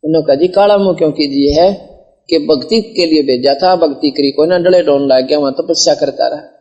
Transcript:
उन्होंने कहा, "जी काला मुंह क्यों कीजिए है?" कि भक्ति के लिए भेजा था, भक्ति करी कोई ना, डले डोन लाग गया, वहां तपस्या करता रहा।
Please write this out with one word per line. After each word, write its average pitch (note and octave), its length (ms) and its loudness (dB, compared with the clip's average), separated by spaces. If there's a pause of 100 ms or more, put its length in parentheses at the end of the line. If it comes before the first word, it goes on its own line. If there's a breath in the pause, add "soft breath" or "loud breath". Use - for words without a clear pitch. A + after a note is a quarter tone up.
उन्होंने D#3 240 0
कहा, C#3 80 2
"जी D#3+ 120 0
काला G3+ 300 2
मुंह F#3+ 160 0
क्यों D#3 180 0
कीजिए C#3+ 500 0
है?" G3 280 0 (400)
कि E3 80 0
भक्ति D3+ 440 0
के F3 240 -4
लिए D#3 180 0
भेजा C3+ 300 0
था, F#3 220 2
भक्ति D3+ 340 -2
करी C#3 220 -2
कोई D3+ 160 0
ना, F3+ 100 0
डले F3 260 2
डोन C#3+ 240 0
लाग C3 180 2
गया, D3 140 0
वहां C#3 120 -2
तपस्या D#3+ 440 -2
करता - 320 -4
रहा। C#3+ 140 -6 (200)